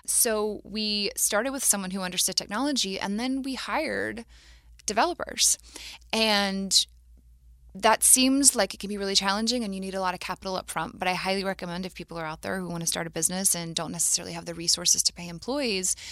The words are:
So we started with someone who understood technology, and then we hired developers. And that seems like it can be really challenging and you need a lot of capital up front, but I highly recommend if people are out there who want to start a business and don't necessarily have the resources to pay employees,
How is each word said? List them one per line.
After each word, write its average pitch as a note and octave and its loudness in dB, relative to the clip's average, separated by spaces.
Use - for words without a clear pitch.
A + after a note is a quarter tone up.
So G#3+ 0
we G#3 -2
started A#3 2
with C4+ -4
someone G3 2
who G3 -4
understood F3+ -2
technology, A3 -2
and G3+ -2
then C4 -2
we C4+ -6
hired A3 -4
developers. - 2
And G3+ 4
that A3 4
seems C4 6
like G3+ 2
it - -20
can F#3+ -8
be G#3 -4
really G3 -2
challenging A3 2
and G3 -4
you F#3+ -6
need F#3+ -6
a F#3+ -2
lot F3+ 0
of F3+ -8
capital F#3 -6
up F3+ -6
front, - -6
but F#3 -2
I F#3 0
highly F#3+ 0
recommend F#3 -4
if F3 -12
people E3+ -12
are E3 -6
out D#3 -10
there F#3+ -4
who F3 -6
want E3+ -4
to E3 -2
start E3+ -2
a D#3+ -8
business F3+ 0
and E3+ -6
don't D#3+ -2
necessarily F3 0
have E3+ -10
the E3+ -8
resources E3+ 2
to - 2
pay F3 -12
employees, G3 -2